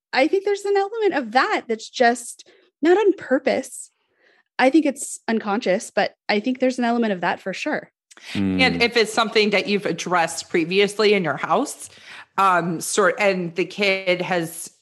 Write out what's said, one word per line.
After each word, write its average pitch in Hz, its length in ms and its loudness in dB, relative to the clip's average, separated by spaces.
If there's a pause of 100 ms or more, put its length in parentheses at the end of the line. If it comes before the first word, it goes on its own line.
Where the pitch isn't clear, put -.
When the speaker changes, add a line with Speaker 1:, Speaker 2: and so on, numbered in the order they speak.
(120)
Speaker 1:
I 262 160 4
think 381 160 0
there's 403 220 -2
an 403 100 2
element 403 380 0
of 226 180 -4
that 320 360 0
that's 220 200 -6
just - 580 -2 (360)
not 349 160 4
on 415 160 4
purpose. - 760 -4 (680)
I 254 100 6
think 302 160 6
it's - 340 -4 (100)
unconscious, 208 640 -2
but - 240 0 (140)
I 208 120 2
think 254 200 -2
there's 254 180 0
an 247 60 0
element 233 300 0
of 175 80 -6
that 185 180 -2
for 185 140 -10
sure. - 360 -6 (420)
Speaker 2:
Mm. 196 300 -2
Speaker 3:
And 247 200 2
if 240 140 0
it's 220 160 2
something 220 380 0
that 190 180 0
you've 196 160 0
addressed 170 640 -2
previously 196 640 2
in 196 100 2
your 143 140 -2
house, - 540 -4 (480)
um, 180 420 2
sort, 190 380 2
and 185 380 0
the 180 100 -2
kid 190 560 0
has 165 480 -4 (100)